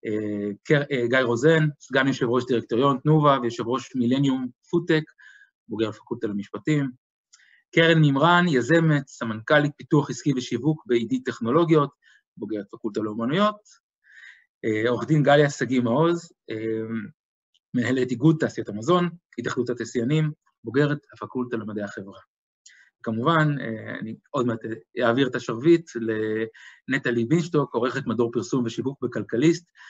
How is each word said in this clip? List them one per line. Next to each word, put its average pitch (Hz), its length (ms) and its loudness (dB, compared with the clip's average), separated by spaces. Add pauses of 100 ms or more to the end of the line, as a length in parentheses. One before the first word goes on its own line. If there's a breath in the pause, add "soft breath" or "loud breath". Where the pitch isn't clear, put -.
אה, 104 460 -4 (120)
קר-, 147 280 2
אה, 120 160 -2
גיא 131 120 2
רוזן, 139 480 4 (120)
סגן 135 280 0
יושב 131 220 0
ראש 120 160 0
דירקטוריון 127 580 0
תנובה 147 380 4
ויושב 117 260 -4
ראש 120 280 -6
מילניום 131 520 0 (220)
פודטק, 165 340 0 (640 loud breath)
בוגר 110 220 -4
הפקולטה 113 380 -10
למשפטים. 113 640 -4 (840 soft breath)
קרן 165 240 4
מימרן, 156 480 4
יזמת, 151 600 2
סמנכ"לית 123 720 0
פיתוח 147 320 2
עסקי 139 240 -2
ושיווק 127 540 -2
ב-E 120 260 0
D 127 120 -2
טכנולוגיות, 143 640 2 (480 soft breath)
בוגרת 107 340 -8
פקולטה 107 300 -6
לאומנויות. 131 540 -2 (1080 loud breath)
אה, 110 240 -2
עורך 117 180 -2
דין 151 160 2
גליה 147 260 6
שגיא 127 320 -2
מעוז, 160 500 0 (180)
אה, 113 60 -6 (1160)
מנהלת 123 380 0
איגוד 151 280 4
תעשיית 117 300 -4
המזון, 165 400 0 (300)
התאחדות 123 300 -4
התעשיינים, 127 640 -2 (320)
בוגרת 143 360 0 (140)
הפקולטה 123 440 -8
למדעי 104 260 -8
החברה. 98 360 -12 (840 soft breath)
כמובן, 147 580 0
אה, 110 380 -10
אני 107 160 -10 (140)
עוד 131 160 -2
מעט 113 140 -2 (420)
אעביר 123 260 2
את 127 80 -8
השרביט 143 560 2 (960 loud breath)
לנטלי 127 380 0
בינשטוק, 151 500 0
עורכת 123 320 -2
מדור 117 260 0
פרסום 120 320 -2
ושיווק 117 360 -6
בכלכליסט, 123 640 0 (240 loud breath)